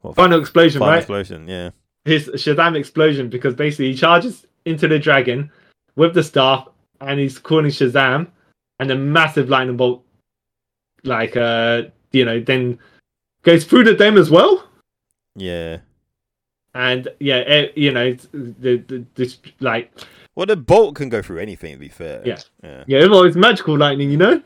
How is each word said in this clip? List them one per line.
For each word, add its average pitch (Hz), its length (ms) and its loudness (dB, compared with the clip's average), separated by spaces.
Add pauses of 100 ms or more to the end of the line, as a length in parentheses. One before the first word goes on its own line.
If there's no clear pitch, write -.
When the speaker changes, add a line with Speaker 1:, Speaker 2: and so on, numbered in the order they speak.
Speaker 1:
What, - 140 -14
Speaker 2:
Final 175 240 4
explosion, 151 400 2
Speaker 1:
final 120 140 2
Speaker 2:
right? 170 60 2
Speaker 1:
explosion, 95 480 -10
yeah. 90 220 -10 (340)
Speaker 2:
His 151 260 -2
Shazam 151 480 -2
explosion, 143 520 -2
because 123 260 -6
basically 147 360 -4
he 127 60 -8
charges 180 480 0 (200)
into 160 220 -4
the 156 120 0
dragon 139 500 0 (460)
with 170 180 2
the 170 100 2
staff, 135 440 0 (340)
and 139 180 -6
he's 135 200 -6
calling 156 320 -2
Shazam, 135 560 0 (520)
and 135 120 -4
a 131 40 -2
massive 147 540 0
lightning 127 280 0
bolt, 123 260 -2 (1000)
like, 113 340 -6
uh, 117 460 -2 (280)
you 127 140 2
know, 117 160 -4
then 123 360 -4 (680)
goes 170 200 4
through 240 220 4
the 220 80 4
dome 208 240 4
as 160 120 4
well. 294 380 2 (680)
Speaker 1:
Yeah. 85 420 -10 (960)
Speaker 2:
And 127 340 -4 (120)
yeah, 139 180 -2 (100)
eh, 147 280 2
you 143 180 0
know, 120 120 -2
it's 127 280 -6
the, 123 440 -4 (100)
the, 123 180 -12 (100)
this, 127 220 -8 (240)
like, 120 300 -4 (440)
Speaker 1:
Well, 180 100 -6
the 202 120 -2
bolt 170 380 2
can 139 120 -10
go 110 140 -4
through 85 180 -12
anything, 90 340 -14
to 67 60 -20
be 71 80 -20
fair. 73 380 -16
Speaker 2:
Yeah. 113 140 -6 (220)
Speaker 1:
Yeah. 67 240 -20
Speaker 2:
Yeah, 135 220 4
well, 190 160 6
it's 165 140 2
magical 190 400 2
lightning, 143 340 0
you 147 60 -2
know? 240 280 2